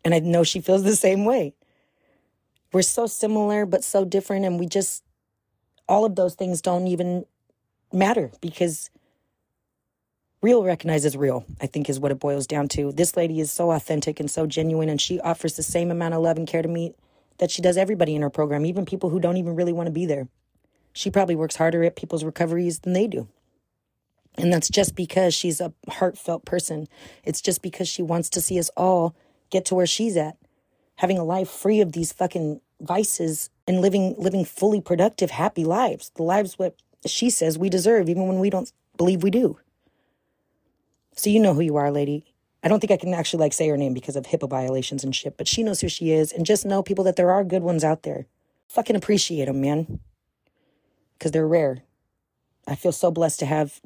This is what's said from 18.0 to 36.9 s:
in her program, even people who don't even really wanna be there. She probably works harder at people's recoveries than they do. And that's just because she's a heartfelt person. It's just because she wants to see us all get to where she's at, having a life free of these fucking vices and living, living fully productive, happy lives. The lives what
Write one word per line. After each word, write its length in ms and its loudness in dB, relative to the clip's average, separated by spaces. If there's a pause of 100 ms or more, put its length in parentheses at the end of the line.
in 80 0
her 80 0
program, 340 0
even 220 -2
people 240 -4
who 100 0
don't 160 0
even 180 -2
really 180 0
wanna 180 -4
be 160 -2
there. 220 -4 (680)
She 160 -4
probably 260 2
works 200 -2
harder 280 2
at 120 2
people's 280 -6
recoveries 540 -2
than 160 -2
they 120 4
do. 220 -6 (1080)
And 160 2
that's 160 2
just 260 2
because 400 0
she's 260 -2
a 120 -4 (160)
heartfelt 560 -4
person. 420 -4 (380)
It's 160 -4
just 200 -2
because 280 -6
she 140 -6
wants 280 -2
to 100 -2
see 200 -2
us 160 -2
all 400 2 (340)
get 140 0
to 100 -2
where 120 4
she's 300 -2
at, 200 -2 (600)
having 220 0
a 60 -2
life 260 -2
free 300 0
of 100 2
these 220 -4
fucking 480 -4 (200)
vices 720 -2 (160)
and 140 2
living, 360 2
living 280 0
fully 360 0
productive, 520 0
happy 320 -2
lives. 500 -2
The 80 -6
lives 340 0
what 200 -4 (280)